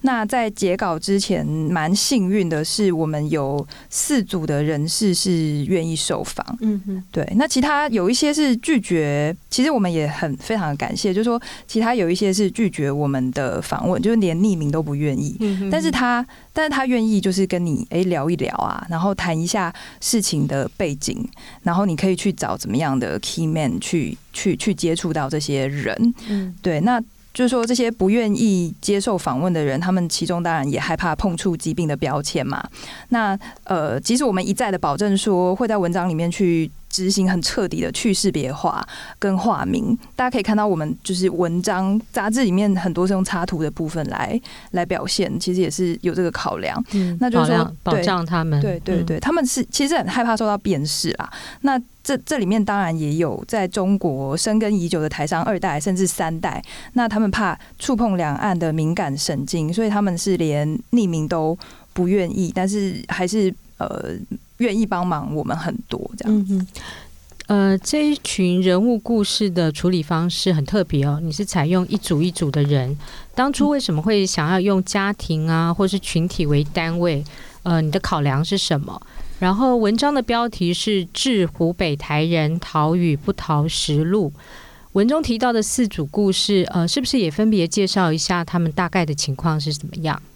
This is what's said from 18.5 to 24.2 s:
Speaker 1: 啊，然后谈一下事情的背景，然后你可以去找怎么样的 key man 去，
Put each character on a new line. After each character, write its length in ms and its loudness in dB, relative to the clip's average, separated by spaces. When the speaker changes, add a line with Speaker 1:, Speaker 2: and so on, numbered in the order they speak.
Speaker 1:
啊， 340 -4
然 80 -4
后 160 0
谈 240 -2
一 80 -2
下 280 -2
事 220 0
情 260 0
的 300 -2
背 180 -2
景， 320 -6
然 120 2
后 100 2
你 80 2
可 160 2
以 60 4
去 160 0
找 240 -2
怎 140 -8
么 80 0
样 200 2
的 220 -2
key 260 -4
man 360 0
去， 360 -2